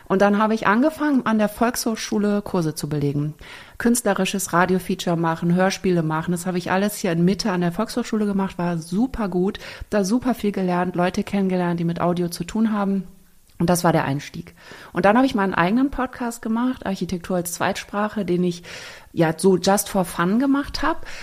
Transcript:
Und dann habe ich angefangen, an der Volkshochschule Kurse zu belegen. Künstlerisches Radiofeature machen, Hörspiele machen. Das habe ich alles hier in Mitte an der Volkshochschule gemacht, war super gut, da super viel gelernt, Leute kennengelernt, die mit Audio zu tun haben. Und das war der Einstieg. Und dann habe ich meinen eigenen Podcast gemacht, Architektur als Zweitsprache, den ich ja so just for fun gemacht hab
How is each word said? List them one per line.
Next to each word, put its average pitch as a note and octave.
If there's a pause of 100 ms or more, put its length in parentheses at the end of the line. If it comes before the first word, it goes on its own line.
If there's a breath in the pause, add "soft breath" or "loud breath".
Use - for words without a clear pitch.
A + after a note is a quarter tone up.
Und F#3+
dann G3+
habe G#3+
ich A3
angefangen, C#4
an A3
der G#3
Volkshochschule G#3+
Kurse D#3+
zu -
belegen. D3 (460 loud breath)
Künstlerisches G3
Radiofeature F3+
machen, E3
Hörspiele F#3
machen. D#3
Das E3+
habe F3+
ich F3
alles G3+
hier F#3
in E3+
Mitte F#3
an F3
der F3
Volkshochschule A3
gemacht, F#3+
war F3
super G#3
gut, F#3 (320 loud breath)
da G#3
super A#3
viel G#3
gelernt, F3+
Leute F3+
kennengelernt, F3+
die E3+
mit E3+
Audio F3
zu F3
tun A3
haben. G3 (520)
Und E3+
das F3
war E3
der D3+
Einstieg. D3 (380 loud breath)
Und F#3+
dann G#3
habe C4
ich C4+
meinen G3
eigenen A3+
Podcast B3
gemacht, A#3+
Architektur F#3
als F3
Zweitsprache, G3+
den F3
ich F3 (500 loud breath)
ja D#3+
so G3
just F#3+
for F#3+
fun F3+
gemacht C#4
hab D#4+ (180 loud breath)